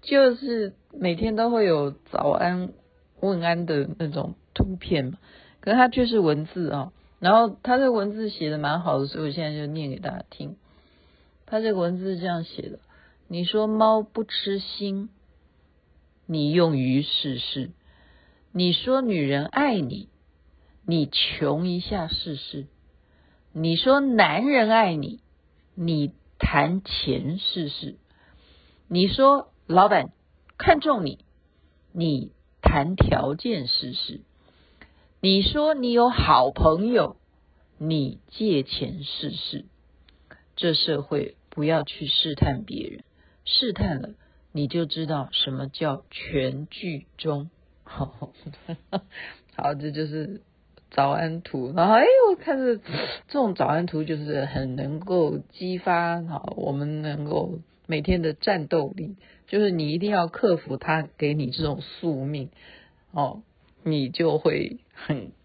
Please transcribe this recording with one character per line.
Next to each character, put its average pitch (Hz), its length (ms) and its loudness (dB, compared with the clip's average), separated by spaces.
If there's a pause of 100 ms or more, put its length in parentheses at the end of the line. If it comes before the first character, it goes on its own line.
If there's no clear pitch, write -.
就 269 340 6
是 233 400 -4 (180)
每 185 220 0
天 220 200 -2
都 226 140 2
会 226 160 4
有 151 240 2
早 - 400 -2
安、 180 440 0 (480)
问 190 200 0
安 170 240 0
的 151 320 0
那 160 100 -4
种 143 280 -6 (180)
图 190 220 0
片 156 300 -2
嘛， 139 120 -8 (420)
可 - 120 -2
是 233 60 6
它 254 120 8
却 247 160 2
是 233 140 2
文 156 260 2
字 165 240 -4
啊。 143 240 -6 (240)
然 185 160 4
后 226 300 4
它 247 160 2
这 269 60 4
个 262 60 4
文 208 200 0
字 214 180 -6
写 156 220 -4
得 151 80 -4
蛮 147 220 -2
好 147 180 0
的， 139 80 -2
所 139 140 -8
以 156 40 -4
我 147 60 -4
现 151 200 -4
在 151 80 -6
就 151 60 -6
念 147 240 -6
给 131 80 -8
大 - 140 -8
家 - 180 -10
听。 147 280 -14 (920)
它 220 120 -2
这 220 140 0
个 190 60 0
文 175 180 0
字 185 160 -4
是 170 80 -6
这 185 60 -4
样 170 160 -4
写 - 260 -12
的 - 80 -16 (500)
：“你 175 180 -4
说 214 200 0
猫 214 380 4
不 214 200 -6
吃 196 360 -4
腥， 196 480 -6 (1200)
你 151 240 0
用 165 260 4
于 131 240 2
试 135 380 -4
试； - 320 -8 (800)
你 180 220 0
说 262 280 0
女 214 180 0
人 143 280 0
爱 262 320 0
你， 127 280 -6 (760)
你 160 220 0
穷 151 600 -2
一 180 120 -2
下 180 280 -4
试 - 280 -6
试； 139 300 -12 (880)
你 165 220 0
说 262 240 4
男 214 460 2
人 254 240 4
爱 220 240 4
你， 143 260 -6 (540)
你 165 380 -2 (260)
谈 165 460 2
钱 - 560 -4
试 156 300 -4
试； - 260 -12 (920)
你 180 200 2
说 269 400 4 (200)
老 185 220 8
板 175 220 2 (480)
看 320 200 6
重 262 260 0
你， - 200 -8 (680)
你 165 400 -2 (300)
谈 160 340 4
条 - 380 2
件 165 320 -4
试 123 280 -4
试； - 260 -8 (1000)
你 196 220 4
说 302 320 2
你 247 180 -2
有 240 180 6
好 135 420 4
朋 160 420 4
友， 190 240 2 (600)
你 151 480 -2
借 190 340 0
钱 143 420 -6
试 - 280 -8
试。” - 340 -10 (920)
这 165 180 0
社 151 280 0
会 143 340 -4 (140)
不 147 160 -4
要 160 180 2
去 - 220 -10
试 143 300 -2
探 139 280 0
别 - 240 -10
人， - 160 -14 (400)
试 240 300 0
探 175 280 -2
了 110 100 -12 (420)
你 147 140 -2
就 170 180 0
知 160 200 -4
道 143 260 -4
什 - 200 -2
么 135 160 -4
叫 139 440 -4
全 135 560 -4
剧 160 400 -10 (100)
终。 147 320 -4 (180)
<laughs> - 160 -20
好， - 300 -8 (1700)
这 151 100 -6
就 151 140 -4
是 156 380 -8 (480)
早 139 180 2
安 160 320 -2
图。 131 340 -6
然 165 140 4
后， 220 60 8
哎， 254 100 8 (240)
我 370 80 4
看 294 200 -2
着 254 200 2
这 - 560 -8
种 240 220 2
早 135 100 0
安 156 220 0
图 156 160 -4
就 156 120 -4
是 147 300 -4
很 135 320 -4
能 143 240 -4
够 175 380 0
激 185 380 -8
发， 170 440 0
好， 165 340 -8
我 - 160 -4
们 147 300 -4
能 151 240 -6
够 165 340 -4 (260)
每 156 160 -2
天 175 200 2
的 160 100 0
战 160 360 -2
斗 156 280 0
力， 165 220 -10 (300)
就 196 120 0
是 208 120 4
你 156 200 -2
一 170 60 -2
定 196 120 -2
要 180 180 2
克 180 280 2
服 - 220 -8
他 160 280 -2 (120)
给 147 160 0
你 139 180 -2
这 160 120 -6
种 151 180 -4
宿 143 420 -6
命， 139 260 -6 (600)
哦， 147 320 -4 (400)
你 147 260 0
就 160 280 2
会 - 400 0 (160)
很 - 400 -8 (120)